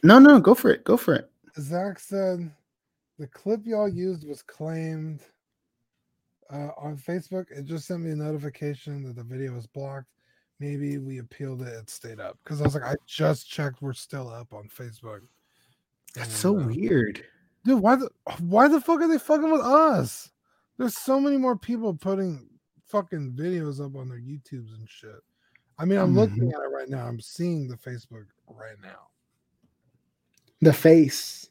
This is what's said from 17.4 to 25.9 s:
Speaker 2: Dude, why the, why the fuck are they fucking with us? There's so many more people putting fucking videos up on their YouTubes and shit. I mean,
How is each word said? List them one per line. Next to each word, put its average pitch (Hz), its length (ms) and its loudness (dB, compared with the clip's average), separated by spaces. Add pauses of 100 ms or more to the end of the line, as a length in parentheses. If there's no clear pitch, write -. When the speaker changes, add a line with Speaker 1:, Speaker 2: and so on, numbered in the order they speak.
Speaker 2:
Dude, 247 160 4
why 220 160 4
the, 262 140 -6 (300)
why 190 280 4
the 294 120 4
fuck 320 200 0
are 330 80 2
they 320 100 2
fucking 311 320 0
with 311 120 2
us? 262 680 2 (460)
There's 247 220 -4
so 262 220 0
many 285 180 0
more 254 180 0
people 226 380 -4
putting 185 560 -6 (380)
fucking 165 460 -6
videos 151 480 -6
up 139 140 -12
on 131 120 -14
their 123 100 -14
YouTubes 123 560 -16
and 110 140 -18
shit. - 340 -20 (560)
I 156 60 -6
mean, 196 140 2